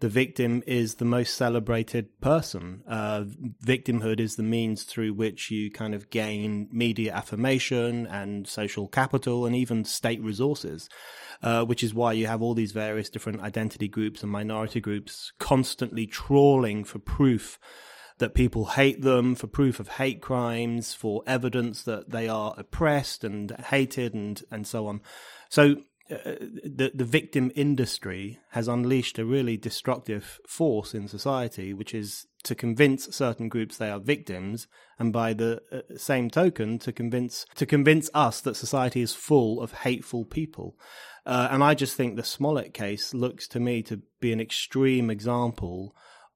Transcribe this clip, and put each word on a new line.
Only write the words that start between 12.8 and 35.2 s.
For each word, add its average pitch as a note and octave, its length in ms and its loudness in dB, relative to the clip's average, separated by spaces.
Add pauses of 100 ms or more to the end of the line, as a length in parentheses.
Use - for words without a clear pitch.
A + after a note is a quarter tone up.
different G#2+ 320 -6
identity G#2+ 460 -2
groups G#2+ 340 -2
and G#2 100 -4
minority A2 480 -2
groups G#2 580 -6
constantly B2 680 0
trawling C3 800 6
for - 160 -12
proof - 580 0 (600)
that A2 160 -2
people A#2 320 2
hate C#3 360 4
them, B2+ 320 6
for A#2+ 140 -6
proof C3+ 320 2
of G2+ 80 -10
hate C3+ 340 -2
crimes, A#2 720 -2
for G#2+ 320 -4
evidence A#2+ 560 0
that G#2+ 280 -6
they A2+ 180 -2
are G#2+ 280 -2
oppressed C#3+ 680 0
and G#2 260 -6 (200)
hated C3 440 0
and, G#2 340 -6
and G#2+ 160 -8
so G#2+ 220 -4
on. G#2 140 -6 (480)
So, D3 280 8 (320)
uh, - 260 -8 (300)
the, C3+ 300 -2
the C3 100 -2
victim B2+ 500 2
industry A#2+ 840 0 (120)
has A2+ 180 -2
unleashed B2 500 2
a A2+ 60 -2
really A#2+ 320 2
destructive A2+ 880 -6
force A#2 480 0
in G2+ 140 -8
society, A2 640 -4
which G2+ 220 -8
is G#2 320 -8 (160)
to - 120 -4
convince C3+ 600 4
certain A#2 340 -2
groups A2 280 -4
they A2 140 -4
are G2+ 100 -4
victims, G2+ 640 -4 (320)
and A#2 140 2
by A2+ 200 0